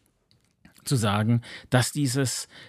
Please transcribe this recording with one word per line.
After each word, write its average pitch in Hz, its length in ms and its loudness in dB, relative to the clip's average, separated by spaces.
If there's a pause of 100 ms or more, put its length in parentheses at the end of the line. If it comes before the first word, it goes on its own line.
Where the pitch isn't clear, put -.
(840)
zu 147 100 0
sagen, 107 460 2 (300)
dass 123 200 2
dieses, 135 560 -2 (220)